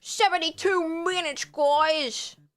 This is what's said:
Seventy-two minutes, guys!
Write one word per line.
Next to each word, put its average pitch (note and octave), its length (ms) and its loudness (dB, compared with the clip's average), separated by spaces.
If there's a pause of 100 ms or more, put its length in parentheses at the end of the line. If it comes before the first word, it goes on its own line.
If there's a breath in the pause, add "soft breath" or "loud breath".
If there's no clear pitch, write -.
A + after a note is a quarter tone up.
Seventy-two E4+ 1040 0
minutes, F4 420 -4
guys! D4 880 0 (200)